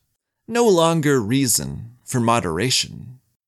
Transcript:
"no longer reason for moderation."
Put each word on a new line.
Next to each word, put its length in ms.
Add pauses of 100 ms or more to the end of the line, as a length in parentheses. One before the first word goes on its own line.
(480)
"no 200
longer 540
reason 800
for 160
moderation." 1000 (280)